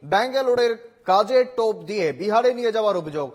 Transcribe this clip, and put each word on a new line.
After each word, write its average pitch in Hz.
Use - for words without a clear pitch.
ব্যাঙ্গালোরের 240
কাজের 214
টোপ 220
দিয়ে 190
বিহারে 208
নিয়ে 240
যাওয়ার 214
অভিযোগ। 156